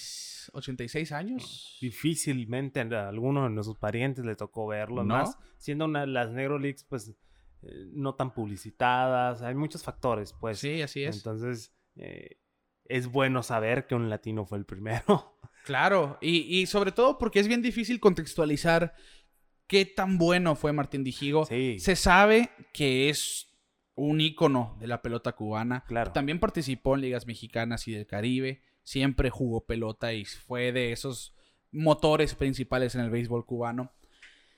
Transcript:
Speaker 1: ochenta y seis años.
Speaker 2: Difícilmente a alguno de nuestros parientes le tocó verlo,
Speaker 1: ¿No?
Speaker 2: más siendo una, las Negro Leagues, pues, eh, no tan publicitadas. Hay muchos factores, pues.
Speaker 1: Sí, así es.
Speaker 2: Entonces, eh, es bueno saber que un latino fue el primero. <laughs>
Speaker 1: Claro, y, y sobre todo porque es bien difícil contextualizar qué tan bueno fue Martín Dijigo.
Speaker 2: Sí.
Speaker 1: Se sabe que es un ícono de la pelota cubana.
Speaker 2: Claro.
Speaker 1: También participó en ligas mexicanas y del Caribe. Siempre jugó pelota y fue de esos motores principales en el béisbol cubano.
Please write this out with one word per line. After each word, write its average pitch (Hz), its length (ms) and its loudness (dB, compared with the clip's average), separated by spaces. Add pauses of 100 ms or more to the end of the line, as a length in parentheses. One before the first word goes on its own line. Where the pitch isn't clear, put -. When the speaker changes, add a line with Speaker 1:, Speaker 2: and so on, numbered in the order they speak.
(540)
Speaker 1:
ochenta 131 300 -8
y 117 40 -8
seis 151 240 -4
años. 202 680 -10
Speaker 2:
Difícilmente 131 1000 -2
a 113 280 -2
alguno 131 360 0
de 123 60 2
nuestros 107 260 -4
parientes 123 480 -2
le 110 120 -4
tocó 107 300 -8
verlo, 107 380 -4
Speaker 1:
¿No? 107 120 0
Speaker 2:
más - 200 0 (220)
siendo 151 260 -6
una, 147 220 -2
las 123 240 -2
Negro 135 280 -4
Leagues, 139 260 -6
pues, 113 260 -10 (520)
eh, - 40 -20 (260)
no 139 220 -4
tan 127 180 -4
publicitadas. 123 1080 0
Hay 123 120 -6
muchos 147 280 -4
factores, 113 580 -2
pues. 113 180 -4
Speaker 1:
Sí, 151 220 -4
así 139 240 -6
es. 143 140 -4
Speaker 2:
Entonces, 113 560 -8 (220)
eh, - 420 -16 (480)
es 127 220 -2
bueno 131 340 2
saber 120 440 0
que - 80 -2
un 117 140 2
latino 107 380 -4
fue 104 100 -8
el 101 80 -6
primero. 110 800 0
<laughs> - 20 -20 (200)
Speaker 1:
Claro, 151 580 2
y, 165 380 2
y 185 40 4
sobre 190 280 0
todo 262 260 4
porque 220 220 2
es 202 80 4
bien 240 120 2
difícil 233 400 -2
contextualizar 165 920 2 (720)
qué 196 180 6
tan 190 320 0
bueno 170 400 4
fue 147 160 0
Martín 139 320 -2
Dijigo. 143 400 0
Speaker 2:
Sí. 123 340 -2
Speaker 1:
Se 180 160 4
sabe 208 540 8 (240)
que 139 380 2
es - 440 -4 (400)
un 151 280 0
ícono 139 580 2
de 113 60 -12
la 120 160 -6
pelota 117 300 -4
cubana. 110 540 -4
Speaker 2:
Claro. 117 260 -2
Speaker 1:
También 151 280 -2
participó 135 540 0
en 139 80 0
ligas 123 240 -4
mexicanas 117 600 -6
y 113 60 -6
del 104 140 -8
Caribe. 127 560 -2 (200)
Siempre 135 460 0
jugó 117 380 -4
pelota 113 480 -4
y 104 100 -6
fue 123 480 -4
de 123 200 0
esos 120 420 -8 (360)
motores 151 640 4
principales 127 600 0
en 127 80 0
el 117 80 0
béisbol 117 340 -2
cubano. 120 480 -4 (640)